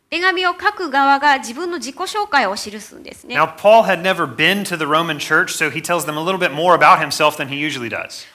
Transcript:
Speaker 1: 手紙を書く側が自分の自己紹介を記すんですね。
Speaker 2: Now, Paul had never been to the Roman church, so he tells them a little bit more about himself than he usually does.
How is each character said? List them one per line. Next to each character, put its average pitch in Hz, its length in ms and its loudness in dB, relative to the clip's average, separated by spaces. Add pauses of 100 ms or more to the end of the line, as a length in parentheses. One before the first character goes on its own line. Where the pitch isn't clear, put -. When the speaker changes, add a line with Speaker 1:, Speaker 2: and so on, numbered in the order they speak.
Speaker 1:
手 330 120 -6
紙 370 260 0
を 349 40 2
書 403 200 -4
く 370 180 -8
側 277 300 2
が 277 200 4
自 226 140 -10
分 349 160 -8
の 339 100 -6
自 240 120 -10
己 269 60 -20
紹 403 300 -6
介 269 200 -2
を 196 80 -4
記 214 240 -12
す - 160 -20
ん - 80 -20
で - 100 -20
す - 120 -20
ね。 - 100 -12
Speaker 2:
Now, 160 220 0
Paul 214 260 8
had 180 180 -2
never 175 240 0
been 160 380 0
to 175 140 -6
the 156 80 -4
Roman 156 320 0
church, 165 300 0
so 151 220 -4
he 156 120 -6
tells 170 240 -4
them 151 120 -6
a 160 60 -6
little 185 140 -2
bit 175 160 -2
more 170 200 2
about 160 260 6
himself 151 360 0
than 139 140 -8
he 139 100 -6
usually 135 300 -6
does. - 460 -10